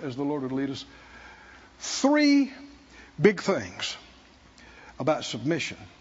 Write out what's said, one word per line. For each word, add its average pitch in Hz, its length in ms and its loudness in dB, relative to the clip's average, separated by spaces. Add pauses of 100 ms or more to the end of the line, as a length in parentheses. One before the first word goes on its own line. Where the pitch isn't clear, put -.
as 131 140 -6
the 139 60 -4
Lord 143 200 -2
would 127 100 -4
lead 135 180 -2
us. - 140 -8 (960)
Three 285 720 4 (680)
big 190 220 6
things 117 540 -4 (1000)
about 135 260 0
submission. 139 520 -4 (240)